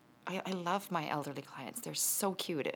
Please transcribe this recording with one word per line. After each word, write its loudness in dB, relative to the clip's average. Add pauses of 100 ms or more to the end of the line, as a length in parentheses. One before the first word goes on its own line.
(280)
I, 0
I -2
love 0
my 2
elderly -2
clients. -8
They're -6
so 4
cute. 0